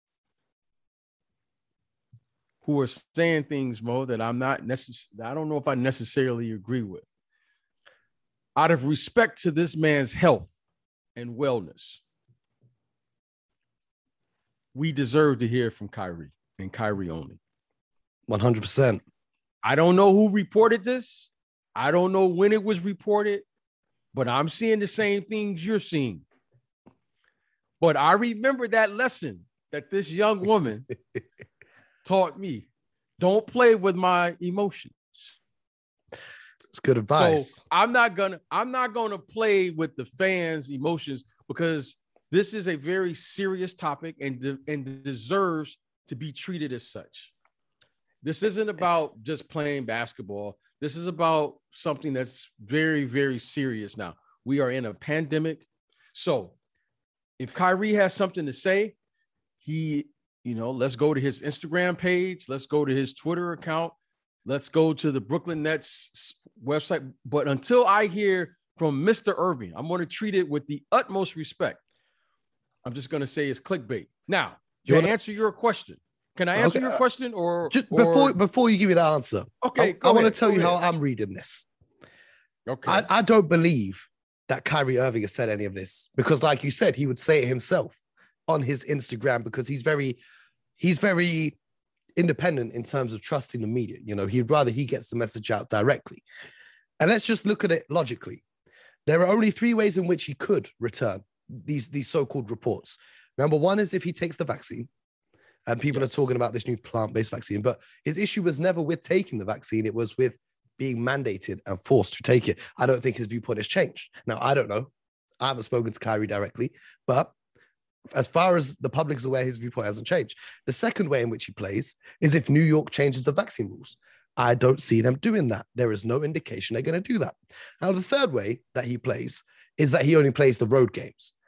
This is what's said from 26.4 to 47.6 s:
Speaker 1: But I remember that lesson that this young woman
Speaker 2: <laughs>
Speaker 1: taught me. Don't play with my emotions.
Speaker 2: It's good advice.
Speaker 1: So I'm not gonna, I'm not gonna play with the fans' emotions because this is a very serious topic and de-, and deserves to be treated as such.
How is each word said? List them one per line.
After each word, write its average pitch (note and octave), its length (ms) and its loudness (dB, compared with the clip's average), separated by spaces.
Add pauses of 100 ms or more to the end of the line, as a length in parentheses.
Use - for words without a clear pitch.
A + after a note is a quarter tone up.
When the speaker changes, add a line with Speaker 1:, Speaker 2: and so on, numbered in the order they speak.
Speaker 1:
But D#3+ 160 4
I D3 160 6
remember A#3 560 0
that G#3+ 240 2
lesson E3+ 540 -4 (260)
that D3 180 -10
this F#3+ 200 -4
young G3 340 0
woman C#3 400 0 (300)
Speaker 2:
<laughs> B2 100 -8 (800)
Speaker 1:
taught F3+ 340 2
me. D#3 300 -10 (500)
Don't G3+ 280 4
play A#3 300 6
with F#3 200 2
my F3 460 2
emotions. F#3 500 -4 (1800)
Speaker 2:
It's - 140 -16
good B2 160 4
advice. C#3+ 580 2
Speaker 1:
So - 140 -20
I'm G#3 220 4
not A#3 220 2
gonna, F#3+ 360 -4
I'm A3+ 220 -2
not B3 200 -4
gonna A3 240 -4
play G3 540 0
with D#3 260 -4
the B2+ 80 -8
fans' E3 640 -2
emotions C#3+ 560 -4 (240)
because D#3 480 -4 (360)
this G3+ 220 2
is G3 120 -6
a F3+ 80 -2
very F3 400 -4
serious F#3+ 580 -6
topic D#3+ 480 -8
and C3 200 -6
de-, C3+ 260 -6
and C3+ 380 -8
deserves D3+ 720 -4 (300)
to - 60 -8
be C#3+ 180 -12
treated D3+ 400 -8
as A#2 160 -10
such. - 440 -18 (920)